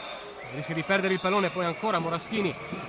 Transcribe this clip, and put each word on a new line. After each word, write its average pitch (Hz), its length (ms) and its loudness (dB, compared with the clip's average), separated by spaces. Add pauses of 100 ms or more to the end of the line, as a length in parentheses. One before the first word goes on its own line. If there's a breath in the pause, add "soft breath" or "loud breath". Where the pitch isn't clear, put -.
(540)
Rischia 151 200 -4
di 160 80 0
perdere 190 300 4
il 185 80 2
pallone, 190 300 4
poi 175 160 0
ancora 175 320 2
Moraschini 165 560 0 (340)